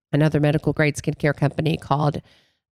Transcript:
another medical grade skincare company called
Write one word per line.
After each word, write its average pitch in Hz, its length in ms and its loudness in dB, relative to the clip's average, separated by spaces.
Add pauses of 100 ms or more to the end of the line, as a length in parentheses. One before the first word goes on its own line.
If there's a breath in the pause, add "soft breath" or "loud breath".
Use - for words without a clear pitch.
(120)
another 151 260 2
medical 147 340 0
grade 151 240 0
skincare - 400 -2
company 151 400 0
called 151 460 -2 (520 soft breath)